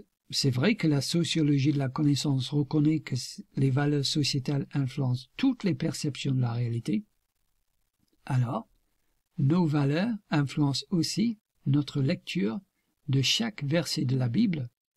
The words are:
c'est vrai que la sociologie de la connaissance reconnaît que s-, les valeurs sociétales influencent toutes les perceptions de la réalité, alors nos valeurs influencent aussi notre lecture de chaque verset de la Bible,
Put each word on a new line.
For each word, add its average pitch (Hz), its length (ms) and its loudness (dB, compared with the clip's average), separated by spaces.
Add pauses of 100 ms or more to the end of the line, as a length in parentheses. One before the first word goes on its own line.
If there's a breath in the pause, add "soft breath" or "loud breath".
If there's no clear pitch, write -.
(300)
c'est 143 200 0
vrai 143 240 2
que 175 120 -2
la 143 160 2
sociologie 151 680 2
de 143 60 0
la 131 120 -2
connaissance 139 580 0
reconnaît 147 520 2
que - 140 -8
s-, - 300 -8 (120)
les 135 140 2
valeurs 143 360 0
sociétales 139 680 -2
influencent 131 640 -2
toutes 262 280 0
les 170 100 2
perceptions 143 600 -4
de 131 60 2
la 120 120 0
réalité, 120 520 -2 (1200)
alors 127 400 0 (680)
nos 160 280 4
valeurs 151 460 0 (180)
influencent 143 600 0
aussi 196 480 0 (280)
notre 143 360 0
lecture 185 580 -2 (460)
de 135 160 2
chaque 220 400 -2
verset 151 420 -2
de 127 120 0
la 127 120 0
Bible, 160 400 0 (280)